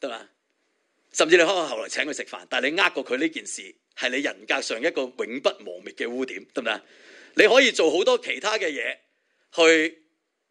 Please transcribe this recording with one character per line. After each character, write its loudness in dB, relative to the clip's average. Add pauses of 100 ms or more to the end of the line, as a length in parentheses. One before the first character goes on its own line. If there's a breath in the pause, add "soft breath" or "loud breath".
得 -6
唔 -10
得 -10
啊？ -16 (840)
甚 2
至 8
你 6
可 4
能 -2
後 -6
來 -10
請 -4
佢 -6
食 -10
飯， -16
但 -2
係 0
你 -4
呃 4
過 -6
佢 -4
呢 -2
件 -12
事， -12 (240)
係 -2
你 -2
人 -6
格 -2
上 -6
一 -2
個 -4
永 -8
不 -2 (140)
磨 -14
滅 -18
嘅 -6
污 -4
點， -10 (100)
得 -6
唔 -8
得 -2
啊？ -8 (520 loud breath)
你 6
可 6
以 4
做 2
好 2
多 4
其 -8
他 -2
嘅 -4
嘢， -8 (580)
去 4 (480)